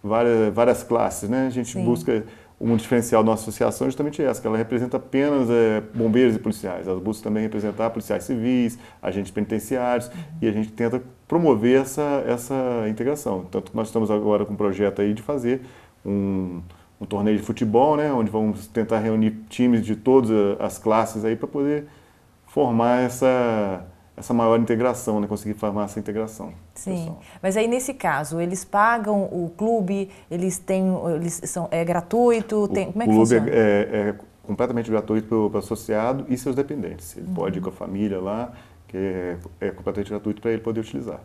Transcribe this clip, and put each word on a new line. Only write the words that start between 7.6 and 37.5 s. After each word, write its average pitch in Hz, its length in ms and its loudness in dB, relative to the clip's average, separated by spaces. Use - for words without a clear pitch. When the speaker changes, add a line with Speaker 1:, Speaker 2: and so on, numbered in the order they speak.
Speaker 1:
policiais - 340 -4
civis, 120 520 0
agentes 98 300 -4
penitenciários, 120 760 -2
Speaker 2:
Uhum. - 60 -16
Speaker 1:
e 113 80 2
a - 20 0
gente 107 220 -2
tenta 120 280 0
promover 131 520 6
essa, 143 460 -2
essa 120 260 -2
integração. 113 600 -4
Tanto 101 220 -6
que 110 60 -6
nós 110 100 -2
estamos 110 240 0
agora 104 320 4
com 101 80 -6
um 101 60 -6
projeto 101 440 0
aí 104 120 2
de 110 80 -6
fazer 131 400 -2
um 95 560 -2
um 104 60 -10
torneio 104 320 0
de 101 60 -2
futebol, 120 540 2
né, 147 160 0
onde 110 180 0
vamos 107 360 -2
tentar 110 320 0
reunir 110 320 2
times 120 360 2
de 107 120 -2
todas 127 340 4
a-, 101 340 2
as 95 120 -6
classes 110 480 0
aí 113 100 0
pra - 120 -8
poder 147 400 -2
formar 123 540 2
essa, 120 840 0
essa - 180 -4
maior 117 240 4
integração, 113 600 0
né, 104 80 -2
conseguir 104 280 -6
formar 104 280 -2
essa 101 160 -6
integração 104 540 -8
Speaker 2:
Sim, - 180 -10
Speaker 1:
pessoal. 165 280 -8
Speaker 2:
mas 196 160 -2
aí 220 100 2
nesse 254 260 -2
caso, 151 460 -2
eles 175 240 -4
pagam 208 640 2
o 170 320 -6
clube, 196 520 0
eles 175 260 -2
têm, 190 280 0
eles 170 280 -4
são, - 260 -6
é 170 140 0
gratuito, 214 800 2
Speaker 1:
O 196 60 0
Speaker 2:
tem, 190 240 -2
como 220 100 -2
é - 40 0
que 214 40 6
Speaker 1:
clube 113 240 8
é, 113 40 6
Speaker 2:
funciona? 113 200 2
Speaker 1:
é, 104 500 4
é 101 60 -4
completamente 117 420 -2
gratuito 110 380 0
pro, 110 220 2
pro 104 100 -2
associado 113 680 -2
e 127 80 0
seus 131 180 -4
dependentes. 127 600 -6
Ele - 180 -12
pode 92 220 -2